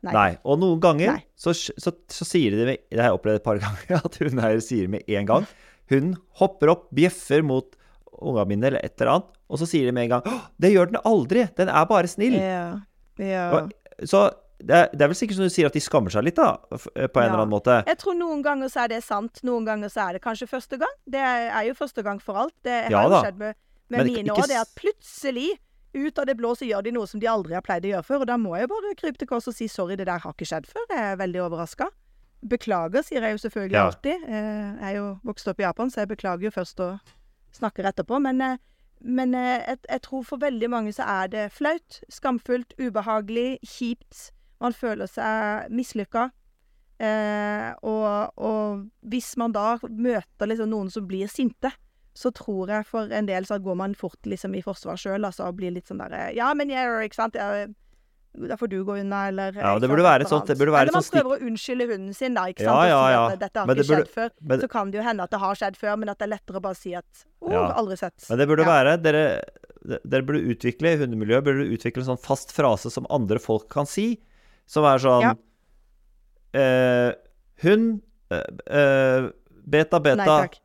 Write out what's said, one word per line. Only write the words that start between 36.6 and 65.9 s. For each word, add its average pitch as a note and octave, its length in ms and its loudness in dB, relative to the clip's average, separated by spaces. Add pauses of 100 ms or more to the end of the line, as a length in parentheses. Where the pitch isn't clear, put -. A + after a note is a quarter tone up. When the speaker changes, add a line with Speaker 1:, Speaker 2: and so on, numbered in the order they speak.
Speaker 1:
og F#3 200 -6 (520)
snakker G#3 320 -6
etterpå, G3 380 -2
men, C4 200 0
eh, C4 160 -2 (440)
men, B3+ 340 -2
eh, B3 320 -2
jeg, C4 120 -6 (100)
jeg B3+ 120 -4
tror C4 220 -8
for C4+ 140 -10
veldig A#3+ 320 -2
mange A3 240 -4
så G#3 100 -6
er F#3+ 240 -2
det G#3 240 -6
flaut, - 480 -4 (100)
skamfullt, B3 720 -4
ubehagelig, A3 840 -4
kjipt. - 640 -10 (320)
Man A#3+ 120 -2
føler G#3 360 -6
seg A3 640 -4
mislykka. A#3 580 -4 (720)
Eh, G#3 720 -4 (100)
og, G#3+ 560 -2
og G#3+ 460 -4 (260)
hvis A#3+ 280 -6
man A#3 140 -2
da G#3 200 0 (180)
møter A3+ 580 -2
liksom A3 220 -2
noen G3+ 240 -4
som G3+ 140 -8
blir F#3+ 200 -6
sinte, C4 440 -4 (420)
så - 220 -4
tror F#3+ 340 -6
jeg G#3+ 160 -4
for A3 240 -6
en G#3+ 160 -2
del F#3+ 220 -4
så G#3 100 -4
går F#3 220 -4
man G3 160 -6
fort - 320 -12
liksom G3 260 -6
i F#3 80 -6
forsvar F3+ 380 -10
selv, G3+ 260 -4
altså, F#3 220 -8
og F3+ 100 -10
blir F#3 160 -6
litt F3+ 160 -12
sånn G3 140 -12
der, - 100 -14
eh, - 220 -8
«Ja, A#3+ 180 0
men D4 160 -2
jeg, B3+ 220 -2 (160)
ikke - 100 -12
sant, A3+ 220 -4
jeg, G3+ 320 -6 (640)
da - 240 -8
får A#3 100 -4
du G3 160 -6
gå G3+ 140 -6
unna», G3 300 -4
eller, G3 280 -6
Speaker 2:
Ja, G2+ 160 0
Speaker 1:
eh, G#2+ 60 2
Speaker 2:
det B2+ 80 2
Speaker 1:
ikke C#3 80 4
Speaker 2:
burde E3+ 80 6
Speaker 1:
sant, - 20 8
Speaker 2:
være D3 140 8
Speaker 1:
et - 20 2
eller D3 80 -2
Speaker 2:
sånt, D3+ 160 2
det - 80 -2
Speaker 1:
annet. C3 80 -2
Speaker 2:
burde D3+ 140 4
være C#3 80 8
Speaker 1:
Eller D#4 100 4
man F4+ 80 4
Speaker 2:
sånn - 60 -4
stikk- D4+ 160 2
Speaker 1:
prøver C4 180 0
å B3+ 80 -6
unnskylde A#3+ 400 -4
hunden G3 240 -6
sin B3+ 240 -4
da, F#3 140 0
ikke - 100 -10
Speaker 2:
Ja, A2 80 2
Speaker 1:
sant, C3+ 140 6
og F3 80 6
Speaker 2:
ja, C#3 100 6
Speaker 1:
si C3 140 6
Speaker 2:
ja. A#2 160 6
Speaker 1:
at G#2 80 -6
dette G2+ 180 -6
har G#2 80 0
Speaker 2:
Men C3+ 100 4
Speaker 1:
ikke C#3+ 60 2
Speaker 2:
det C#3 80 2
burde, D3+ 160 4
Speaker 1:
skjedd - 80 -20
før, A#3 160 -4 (220)
Speaker 2:
men C3 100 2
Speaker 1:
så C4 80 -2
kan G3 220 -4
det G3+ 100 -4
jo A#3 60 -2
hende G#3+ 160 -2
at F3 80 -6
det G#3 80 -4
har G3 160 -2
skjedd G3+ 260 -6
før, G#3 160 -2